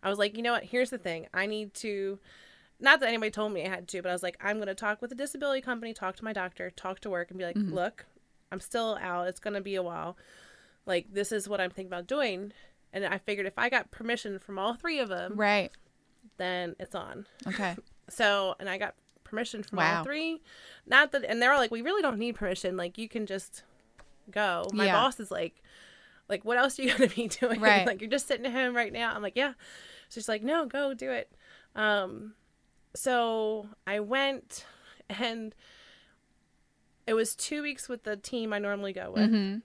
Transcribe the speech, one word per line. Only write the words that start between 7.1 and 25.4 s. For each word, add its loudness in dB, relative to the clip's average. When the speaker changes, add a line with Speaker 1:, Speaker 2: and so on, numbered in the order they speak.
Speaker 1:
and -12
be -4
like, -4
Speaker 2:
Mm-hmm. 0
Speaker 1:
look, -2
I'm -6
still -2
out. -2
It's -6
gonna -4
be -4
a 0
while. -6
Like, 0
this -2
is -2
what -2
I'm 0
thinking -10
about -8
doing." -2
And -4
I 0
figured -4
if -6
I 2
got 0
permission -4
from -10
all 0
three -4
of 0
them, -4
Speaker 2:
Right. 4
Speaker 1:
then -2
it's -10
on. -10
Speaker 2:
Okay. -2
Speaker 1:
<laughs> -20
So, 2
and -6
I -4
got -4
permission -6
from -6
Speaker 2:
Wow. 6
Speaker 1:
all -4
three. -4
Not 8
that, 0
and 2
they 6
were 8
like, 4
"We -4
really 0
don't 2
need -2
permission. -2
Like, -4
you -8
can -4
just -8
go." 0
My 4
Speaker 2:
Yeah. 6
Speaker 1:
boss 2
is -8
like, -6